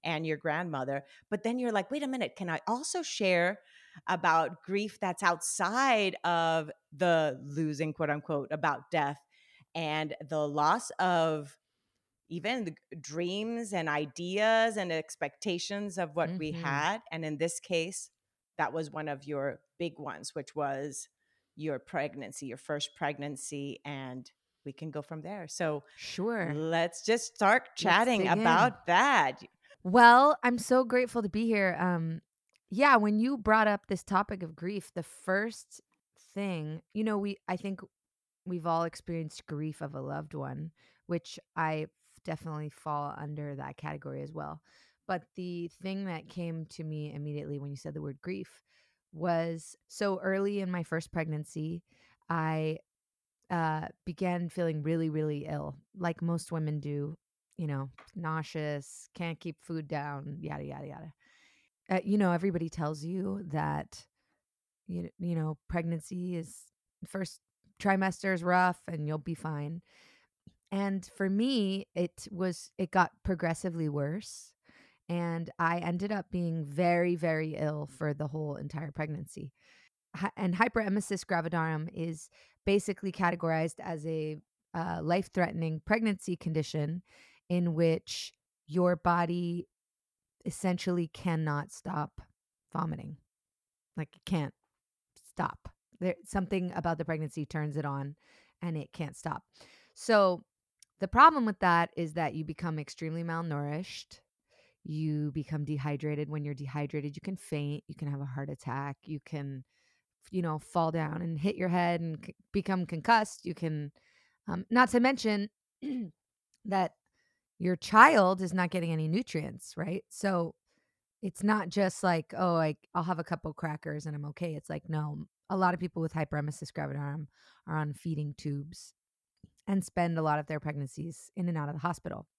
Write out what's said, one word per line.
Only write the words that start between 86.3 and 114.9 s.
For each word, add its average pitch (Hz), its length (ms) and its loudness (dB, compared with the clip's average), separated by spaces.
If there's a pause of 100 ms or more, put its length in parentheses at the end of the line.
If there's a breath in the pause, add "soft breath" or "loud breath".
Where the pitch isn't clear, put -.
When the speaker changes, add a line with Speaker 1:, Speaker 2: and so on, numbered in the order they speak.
Speaker 2:
condition 160 640 -2 (480 soft breath)
in 175 240 2
which - 600 0 (340)
your 180 280 4
body 175 720 0 (800)
essentially 175 640 0
cannot 156 600 -2
stop 151 500 -8 (500)
vomiting. 156 460 -6 (800)
Like, - 180 -8
it - 120 -20
can't 156 260 -2 (640)
stop. - 540 -8 (300)
There, 180 140 0 (100)
something 180 520 -2
about 165 240 0
the 160 60 -4
pregnancy 156 420 -4
turns 151 300 -4
it 147 80 -2
on 139 300 -6 (460 soft breath)
and 165 160 -4
it - 160 -10
can't 175 240 -10
stop. - 260 -6 (520 soft breath)
So 202 480 4 (560)
the 196 80 -2
problem 269 400 8
with 208 140 -2
that 170 360 6
is 165 160 -2
that 160 220 0
you 156 100 -4
become 156 320 -4
extremely 160 460 -6
malnourished. 165 960 -4 (640 soft breath)
You 151 480 -2
become 147 340 -4
dehydrated. 147 640 -2
When 151 160 -4
you're 147 80 -4
dehydrated, 143 640 -6
you - 80 -16
can 190 140 -6
faint, 147 500 -6
you 147 80 -14
can 151 120 -8
have 143 140 -6
a 139 40 -6
heart 139 260 -6
attack, 139 540 -6
you 147 200 -8
can 139 380 -8 (680)
you 180 100 -2
know, 156 180 -2
fall 160 320 0
down 160 300 -2
and 165 180 -4
hit 175 160 0
your 185 140 -2
head 175 320 2
and 160 240 -6
c-, - 100 -14 (180)
become 190 320 0
concussed, - 600 2
you 175 80 -6
can, 151 380 -4 (560 soft breath)
um, 185 220 -4
not 247 220 6